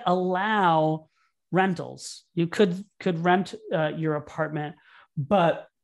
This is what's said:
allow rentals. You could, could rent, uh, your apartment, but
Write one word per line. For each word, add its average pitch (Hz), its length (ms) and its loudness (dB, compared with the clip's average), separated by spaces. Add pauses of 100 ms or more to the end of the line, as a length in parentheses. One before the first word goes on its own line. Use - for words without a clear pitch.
allow 180 1000 2 (460)
rentals. 165 720 -2 (100)
You 170 140 0
could, 185 360 0 (140)
could 165 260 -2
rent, 180 300 2 (180)
uh, 156 240 0
your 156 200 -2
apartment, 151 580 -6 (420)
but 165 520 2 (160)